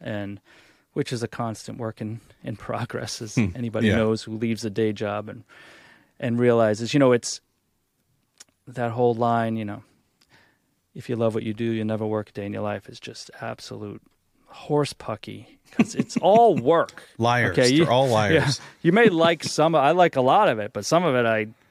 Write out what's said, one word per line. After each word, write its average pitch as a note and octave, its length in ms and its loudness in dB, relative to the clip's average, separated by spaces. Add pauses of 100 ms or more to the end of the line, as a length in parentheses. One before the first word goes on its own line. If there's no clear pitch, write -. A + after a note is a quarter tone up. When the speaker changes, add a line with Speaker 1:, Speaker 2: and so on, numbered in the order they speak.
Speaker 1:
and G2+ 400 -10 (520)
which D3 200 -6
is A#2 120 -6
a A2+ 40 -4
constant A2+ 500 -8
work A2+ 220 -8
in, A2+ 200 -10 (240)
in C#3 120 -10
progress, - 640 -8
as A2 140 -10
Speaker 2:
Hmm. A2 220 0
Speaker 1:
anybody A2+ 320 -2
Speaker 2:
Yeah. G2+ 80 2
Speaker 1:
knows A2 260 0
who A2 140 -10
leaves A2+ 280 -4
a A2 60 -6
day G#2+ 220 -2
job G#2 360 -6
and, G#2+ 140 -16 (800)
and A#2+ 180 -2
realizes, A#2 560 2
you D3 60 4
know, C3+ 120 6
it's - 280 -2 (1300)
that A#2+ 260 -6
whole A#2+ 220 2
line, A#2 420 0
you A2 80 -8
know, G#2 180 -12 (1120)
"If - 140 -18
you B2 80 -4
love A2+ 180 0
what A2+ 80 -4
you A2+ 100 -6
do, A2 120 -6
you A2+ 200 -4
never A2 220 -4
work G#2+ 240 -4
a - 20 -20
day G2+ 140 -10
in G2+ 60 -8
your G#2 100 -8
life," G2+ 260 -8
is A#2 120 -20
just - 300 -18 (100)
absolute G#2+ 600 -14 (460)
horse - 460 -4
pucky, - 640 -14 (140)
'cause - 240 0
it's - 220 -4
all G#3+ 360 6
Speaker 2:
<laughs> C3 200 2
Speaker 1:
work. - 280 0 (160)
Speaker 2:
Liars. A#2 400 2
Speaker 1:
Okay, B2+ 120 6
you, D3+ 140 4
Speaker 2:
They're A#2 80 2
all C3 140 4
Speaker 1:
<laughs> - 20 0
yeah, A#2 60 2
Speaker 2:
liars. C3 460 2 (220)
Speaker 1:
you E3+ 100 2
may A3+ 160 6
like E3 360 2
some, D#3+ 300 0
I C#3+ 160 4
like F3 260 4
a C3+ 60 0
lot F3 260 4
of A#2+ 120 0
it, G#2 120 -8
but G#2 140 -8
some F3 180 2
of D3 120 2
it A#2+ 100 2
I A2 220 0 (220)